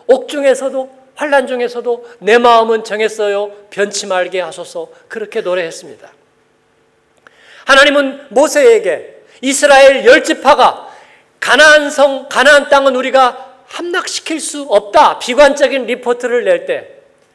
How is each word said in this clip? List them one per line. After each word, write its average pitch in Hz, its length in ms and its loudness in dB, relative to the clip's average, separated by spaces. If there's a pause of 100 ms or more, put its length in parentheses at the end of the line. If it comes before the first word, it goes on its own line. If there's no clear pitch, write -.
옥중에서도, 262 880 -2 (180)
환란 285 320 -2
중에서도 240 640 -8 (120)
"내 208 180 2
마음은 226 460 2
정했어요. 208 680 -4 (180)
변치 202 380 -6
말게 185 340 -4
하소서." 165 480 -12 (200)
그렇게 214 340 -10
노래했습니다. 170 680 -8 (1600)
하나님은 277 640 0
모세에게 233 920 0 (180)
이스라엘 269 640 4
열 285 180 6
지파가 262 680 0 (480)
"가나안 294 520 4
성, 269 400 -2
가나안 277 400 2
땅은 277 260 2
우리가 254 680 -2
함락시킬 339 720 -8
수 294 220 -10
없다." 214 560 2
비관적인 269 680 0
리포트를 240 600 -4
낼 180 200 0
때, 143 320 -10 (380)